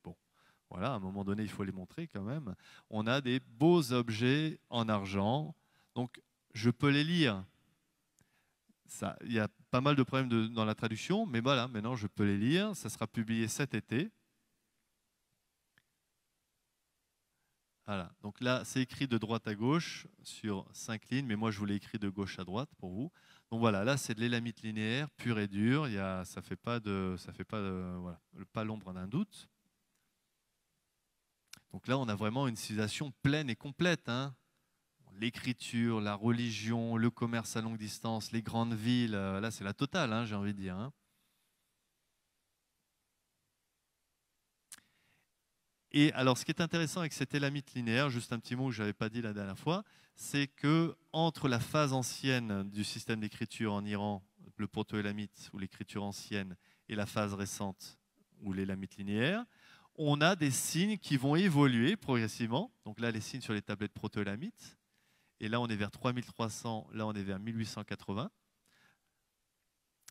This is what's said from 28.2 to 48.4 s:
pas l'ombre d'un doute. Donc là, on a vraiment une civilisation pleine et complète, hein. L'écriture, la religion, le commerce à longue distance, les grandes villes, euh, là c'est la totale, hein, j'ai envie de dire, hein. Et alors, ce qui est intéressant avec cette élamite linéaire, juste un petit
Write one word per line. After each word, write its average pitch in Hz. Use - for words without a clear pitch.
pas 113
l'ombre 107
d'un 92
doute. 147
Donc 104
là, 127
on 131
a 107
vraiment 110
une 117
civilisation 110
pleine 143
et 113
complète, 160
hein. 131
L'écriture, 117
la 104
religion, 117
le 113
commerce 117
à 113
longue 113
distance, 107
les 113
grandes 117
villes, 117
euh, 98
là 110
c'est 110
la 101
totale, 143
hein, 117
j'ai 107
envie 101
de 98
dire, 92
hein. 117
Et 147
alors, 131
ce -
qui -
est 160
intéressant 165
avec 160
cette -
élamite 143
linéaire, 123
juste 117
un 120
petit 113